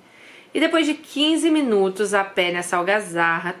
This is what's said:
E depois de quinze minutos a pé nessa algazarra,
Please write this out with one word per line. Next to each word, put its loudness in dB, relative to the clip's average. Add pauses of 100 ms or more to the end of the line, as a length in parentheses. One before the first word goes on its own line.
(540)
E -2
depois 2
de -2
quinze 0
minutos 2
a 2
pé -2
nessa -4
algazarra, 0